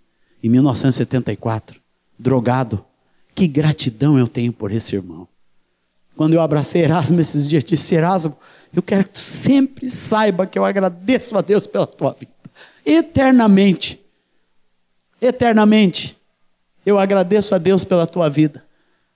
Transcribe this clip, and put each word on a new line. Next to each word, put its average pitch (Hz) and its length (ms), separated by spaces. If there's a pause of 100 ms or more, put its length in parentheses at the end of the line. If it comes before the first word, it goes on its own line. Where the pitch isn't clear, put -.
(420)
em 113 60
mil 127 140
novecentos 135 320
e - 20
setenta 120 340
e 101 60
quatro, - 420 (400)
drogado. 123 640 (520)
Que 190 120
gratidão 147 720
eu 120 80
tenho 120 280
por 101 180
esse 107 240
irmão. 90 320 (880)
Quando 156 160
eu 165 80
abracei 151 440
Erasmo 165 360
esses 147 260
dias, 151 180
disse, - 300
"Erasmo, 165 400 (380)
eu 180 100
quero 196 220
que - 60
tu - 80
sempre - 720
saiba 202 560
que 190 120
eu 196 60
agradeço 196 720
a 175 60
Deus 208 240
pela 185 200
tua - 260
vida. - 200 (500)
Eternamente. 254 1160 (1200)
Eternamente." 214 960 (680)
Eu 202 140
agradeço 196 560
a 185 40
Deus 180 260
pela 170 220
tua 165 220
vida. 147 360 (520)